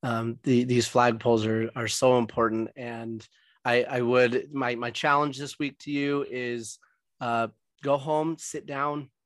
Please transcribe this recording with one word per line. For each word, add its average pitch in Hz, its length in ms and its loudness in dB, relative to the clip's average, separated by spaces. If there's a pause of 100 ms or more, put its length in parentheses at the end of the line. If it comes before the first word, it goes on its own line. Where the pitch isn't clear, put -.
Um, 117 400 -2
the, 123 220 4
these 123 240 2
flagpoles 117 560 4
are, 113 300 -2
are 117 120 -4
so 127 300 4
important. 113 580 0
And 117 500 -10 (400)
I, 120 180 4
I 131 180 -2
would, 123 520 2
my, 123 220 -2
my 120 160 -6
challenge 143 460 2
this 139 200 -10
week 143 220 -6
to 143 120 -10
you 143 380 -2
is, 120 480 -8 (420)
uh, 117 280 0 (360)
go 139 140 2
home, 156 400 -2
sit - 280 -12
down, 143 440 -6 (160)